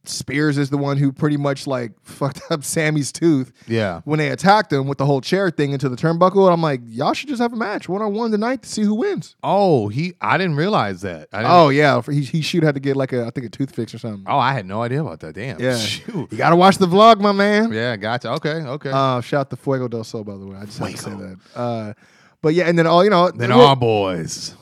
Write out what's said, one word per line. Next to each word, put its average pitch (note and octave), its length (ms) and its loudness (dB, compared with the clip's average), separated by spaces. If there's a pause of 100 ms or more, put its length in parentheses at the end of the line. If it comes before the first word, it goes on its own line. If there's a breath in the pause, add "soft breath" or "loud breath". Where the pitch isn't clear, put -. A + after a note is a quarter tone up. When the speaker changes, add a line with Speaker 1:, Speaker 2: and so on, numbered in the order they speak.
Speaker 1:
Spears C#3+ 520 -2
is C#3+ 140 -2
the C#3+ 80 -2
one C#3 180 -2
who C#3 160 2
pretty D3 240 -2
much, C#3+ 300 -4
like, B2 300 -4
<laughs> - 60 -20
fucked - 380 -8 (100)
up D#3 140 -4
Sammy's D#3 480 -2
tooth C#3+ 400 0 (140 soft breath)
Speaker 2:
Yeah. G#2+ 400 -2
Speaker 1:
when D3+ 120 -2
they C#3+ 120 -2
attacked F#3+ 420 2
him C3+ 140 0
with C#3 100 -6
the C#3 80 -2
whole C#3 160 2
chair F#3 300 0
thing C#3+ 220 -2
into C3+ 180 -2
the B2 60 -6
turnbuckle. F3+ 480 2
And F3+ 100 6
I'm E3+ 80 0
like, C#3 240 -2
y'all C3 260 -4
should C#4 160 -8
just A#3+ 140 -4
have A#3 100 -2
a B3 40 -10
match C#4 340 -6
one-on-one G#3+ 400 -4
tonight A3+ 320 -2
to - 80 -20
see A3 120 -4
who G#3 120 0
wins. D4+ 480 -6
Speaker 2:
Oh, D#3 460 2
he, D#3 340 -4
I A#2+ 160 2
didn't F3 180 -2
realize C3 460 0
that. E2 280 -10
I F#2+ 120 -8
didn't C3+ 100 0
Speaker 1:
Oh, E3+ 160 8
yeah. C#3 320 4 (100)
He, C#3+ 120 0
he D#3 180 -4
shoot D#3+ 220 -2
had D3+ 140 2
to C#3 40 -6
get, C3+ 160 -2
like, C3+ 160 -2
a, A#2+ 140 -2
I A#2 40 -6
think A#2+ 160 -10
a F#2+ 40 -12
tooth - 240 -8
fix A2+ 180 -6
or A2+ 60 -16
something. G#2 280 -10
Speaker 2:
Oh, B2 120 0
I C3 160 0
had G#2+ 100 -6
no G2+ 180 -8
idea B2+ 200 -4
about F2 180 -10
that. D#2 140 -14
Damn. A#2 260 -12
Speaker 1:
Yeah. B2+ 160 0
Speaker 2:
Shoot. A2 560 -8
Speaker 1:
You A2 60 -10
gotta D#3 180 4
watch F#3 220 6
the F#3 80 4
vlog, G#3 340 6
my G3+ 120 2
man. G#3 400 2
Speaker 2:
Yeah, A2+ 240 -2
gotcha. A2+ 380 -4
Okay, D#3+ 280 -4
okay. C3+ 280 -8
Speaker 1:
Uh, C3+ 300 0
shout C#3+ 200 -2
out C#3 100 -6
to B2+ 60 -10
Fuego C3 320 -4
del A2+ 160 -6
Sol, A2 200 -10
by G2+ 140 -12
the G2 80 -14
way. G2 100 -16
I G2+ 80 -16
just G#2+ 140 -16
had G2+ 140 -6
to - 40 -14
say G#2 140 -12
Speaker 2:
Fuego. F#2+ 260 -14 (180)
Speaker 1:
that. B2 60 -10
Uh, A2+ 320 -6 (480 soft breath)
but D#3 140 2
yeah, F3 140 2
and E3+ 100 2
then E3 80 4
all, E3+ 180 6
you G#3+ 60 4
know, F3 220 4
Speaker 2:
Then A#2+ 180 -2
Speaker 1:
we're, B2 140 10
Speaker 2:
our C#3 100 8
boys. G2+ 880 -2